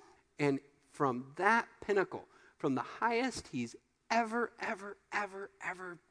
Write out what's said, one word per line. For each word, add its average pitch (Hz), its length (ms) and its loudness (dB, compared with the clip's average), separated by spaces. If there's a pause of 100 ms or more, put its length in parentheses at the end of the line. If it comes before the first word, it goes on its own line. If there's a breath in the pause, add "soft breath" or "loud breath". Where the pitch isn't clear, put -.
(400 loud breath)
And 139 220 4 (320)
from 135 420 0
that 214 320 4 (140)
pinnacle, 180 440 0 (320 soft breath)
from 139 180 0
the 123 60 0
highest 233 680 -2
he's 120 260 -4 (340)
ever, 226 520 0
ever, 202 340 -6 (160)
ever, 196 380 -6 (120)
ever 180 380 -8 (120)